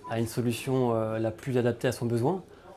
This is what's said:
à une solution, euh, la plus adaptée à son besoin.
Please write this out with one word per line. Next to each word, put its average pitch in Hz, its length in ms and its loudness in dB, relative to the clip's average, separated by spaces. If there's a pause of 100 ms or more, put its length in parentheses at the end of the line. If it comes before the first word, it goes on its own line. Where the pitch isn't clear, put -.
(100)
à 113 80 0
une 113 80 2
solution, 120 680 0
euh, 110 280 0
la 110 100 2
plus 123 260 -4
adaptée 120 300 2
à 123 60 4
son 117 140 -4
besoin. 123 360 0 (340)